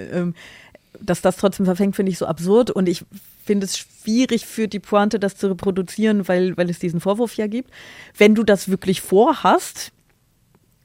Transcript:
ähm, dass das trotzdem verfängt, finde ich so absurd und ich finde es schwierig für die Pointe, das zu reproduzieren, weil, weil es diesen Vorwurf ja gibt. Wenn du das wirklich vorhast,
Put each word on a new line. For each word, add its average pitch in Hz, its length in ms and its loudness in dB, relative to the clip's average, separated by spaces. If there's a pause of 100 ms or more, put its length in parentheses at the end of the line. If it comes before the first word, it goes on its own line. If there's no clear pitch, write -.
(120)
ähm, 175 220 -4 (640)
dass 180 200 -4
das 185 160 2
trotzdem 196 300 0
verfängt, 190 300 0
finde 175 160 0
ich 165 60 -6
so - 80 -2
absurd 185 440 2
und 190 180 0
ich 165 160 -2 (400)
finde 202 220 0
es - 120 -8
schwierig - 680 -2
für 220 220 -4
die 208 100 -8
Pointe, 208 400 0
das 196 180 -4
zu 202 120 -2
reproduzieren, 190 800 -2
weil, 185 280 0
weil 175 140 0
es 170 80 -6
diesen 170 220 -4
Vorwurf 214 360 -2
ja 214 120 -2
gibt. 233 220 -8 (460)
Wenn 214 200 6
du 226 80 2
das 202 240 2
wirklich 190 320 -2
vorhast, 240 880 2 (960)